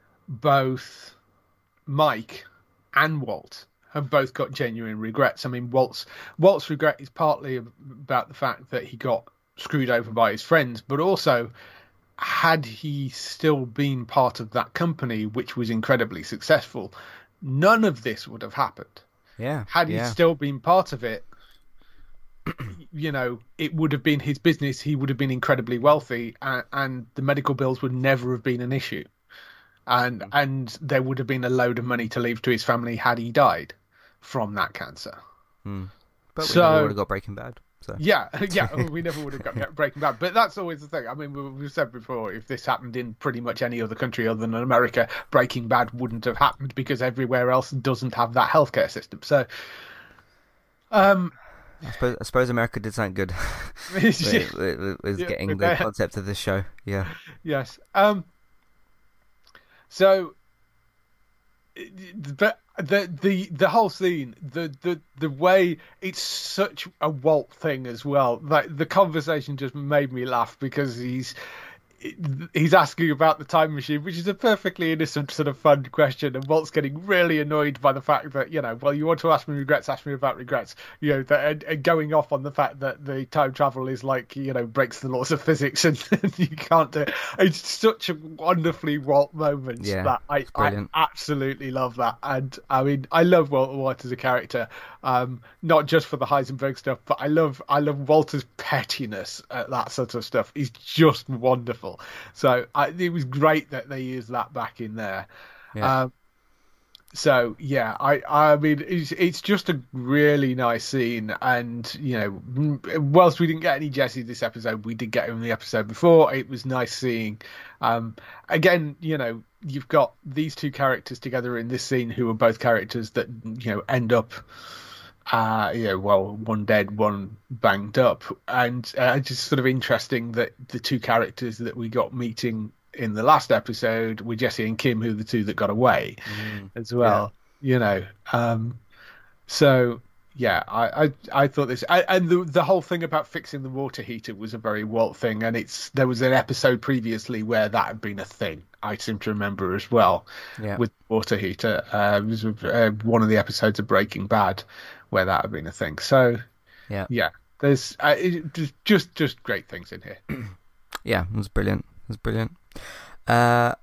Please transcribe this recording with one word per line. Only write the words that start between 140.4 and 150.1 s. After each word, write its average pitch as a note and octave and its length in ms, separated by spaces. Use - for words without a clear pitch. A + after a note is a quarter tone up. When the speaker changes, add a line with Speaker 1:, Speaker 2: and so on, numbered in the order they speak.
Speaker 1:
I, A#2 380
I, C#3+ 60
I C#3+ 40
thought C#3 200
this, B2 200
I, F3 140
and F3+ 260
the, F3 160
the D#3+ 200
whole F3+ 180
thing E3+ 220
about D#3 240
fixing D3 360
the C3 60
water C3 320
heater A2+ 340
was G#2+ 180
a A#2+ 40
very G#2+ 260
Walt A2+ 340
thing, A2 260
and A2+ 120
it's, - 360
there C3+ 160
was A#2+ 140
an B2+ 120
episode B2+ 480
previously A2+ 640
where G#2+ 260
that A2 180
had A2 140
been G2+ 180
a G2 60
thing, D#2+ 380
I G#2 140
seem G#2+ 220
to - 100
remember G2 460
as - 160
well, G2 340